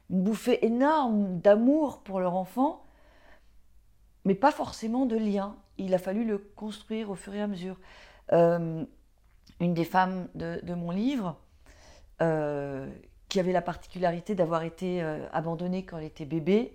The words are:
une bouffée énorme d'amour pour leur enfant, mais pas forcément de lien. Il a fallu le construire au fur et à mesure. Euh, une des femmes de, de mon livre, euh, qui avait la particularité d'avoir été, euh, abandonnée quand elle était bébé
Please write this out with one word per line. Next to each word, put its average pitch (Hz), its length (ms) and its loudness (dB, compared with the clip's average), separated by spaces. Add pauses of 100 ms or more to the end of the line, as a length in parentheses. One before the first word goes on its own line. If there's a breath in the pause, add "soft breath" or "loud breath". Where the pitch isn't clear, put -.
(100)
une 180 120 2
bouffée 220 420 2
énorme 226 760 2
d'amour 240 600 6
pour 190 180 -4
leur 180 140 0
enfant, 247 500 -2 (1400 soft breath)
mais 196 80 6
pas 269 180 4
forcément 247 540 -2
de 226 100 0
lien. 202 400 -2 (220)
Il 190 140 -2
a 185 60 4
fallu 196 260 -2
le 214 140 -2
construire 214 720 -10
au 190 40 -8
fur 196 200 -12
et 208 80 -4
à 208 40 -2
mesure. 185 320 -8 (540 loud breath)
Euh, 165 500 4 (800)
une 175 140 2
des 165 100 0
femmes 185 500 0
de, 170 280 -8
de 175 100 -10
mon 175 180 -6
livre, 208 460 -2 (840 soft breath)
euh, 143 680 -2 (380)
qui 196 120 0
avait 180 120 0
la 180 80 2
particularité 175 760 -4
d'avoir 165 280 2
été, 180 400 -4
euh, 151 300 -6
abandonnée 175 520 -4
quand 170 140 -12
elle 156 60 -8
était 156 200 -12
bébé 165 500 2